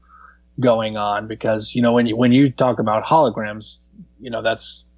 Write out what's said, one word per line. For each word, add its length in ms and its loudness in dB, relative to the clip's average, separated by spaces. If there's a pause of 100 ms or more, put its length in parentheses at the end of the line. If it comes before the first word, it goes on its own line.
(580)
going 380 2
on 320 -4
because, 480 -4
you 60 0
know, 100 4
when 140 2
you, 100 -2
when 160 4
you 180 6
talk 300 0
about 240 -2
holograms, 840 -2 (320)
you 120 -16
know, 120 -6
that's 560 -6